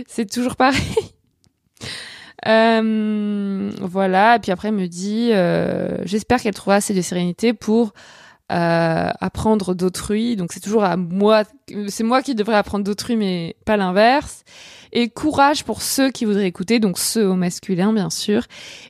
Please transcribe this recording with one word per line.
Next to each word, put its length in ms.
c'est 180
toujours 320
pareil. 240
<laughs> 1000
Euh, 1200
voilà. 560
Et 20
puis 140
après, 160
elle 60
me 120
dit, 460
euh, « 720
J'espère 380
qu'elle 120
trouvera 220
assez 180
de 80
sérénité 500
pour, 400
euh, 560
apprendre 540
d'autrui. » 640
Donc, 160
c'est 80
toujours 240
à 120
moi, 480
c'est 160
moi 180
qui 120
devrais 220
apprendre 280
d'autrui, 320
mais 480
pas 120
l'inverse. « 680
Et 120
courage 560
pour 180
ceux 280
qui 140
voudraient 220
écouter », 340
donc 180
ceux 280
au 80
masculin, 580
bien 180
sûr, « 340